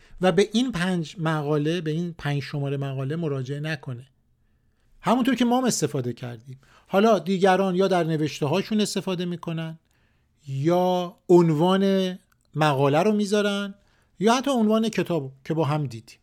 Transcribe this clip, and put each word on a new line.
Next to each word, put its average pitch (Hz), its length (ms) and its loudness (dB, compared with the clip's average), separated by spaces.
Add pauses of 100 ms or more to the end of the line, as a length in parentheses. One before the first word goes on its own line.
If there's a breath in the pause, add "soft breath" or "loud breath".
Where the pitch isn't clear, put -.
(220 soft breath)
و 185 100 4
به 196 220 2
این 247 180 0
پنج 175 480 -2
مقاله، 156 640 -2
به 156 100 -4
این 170 260 -4
پنج 143 260 -4
شماره 139 340 -6
مقاله 135 380 -6
مراجعه 143 440 -4
نکنه. 139 480 -10 (960)
همونطور 247 340 2
که 247 100 2
ما 240 120 2
هم 262 80 0
استفاده 131 480 -2
کردیم. 123 460 -14 (280 soft breath)
حالا 202 320 4
دیگران 185 560 2
یا 190 120 2
در 180 160 2
نوشته‌هاشون 160 800 -2
استفاده 185 440 -4
می‌کنن، 165 540 -8 (680)
یا 175 720 0 (120)
عنوان 185 880 4 (400)
مقاله 143 440 2
رو 214 120 2
می‌ذارن، 202 640 -2 (440)
یا 220 160 4
حتی 269 160 -2
عنوان 220 380 2
کتاب 165 420 -4 (140)
که 160 80 -4
با 156 120 0
هم 147 220 -2
دیدیم. 110 360 -14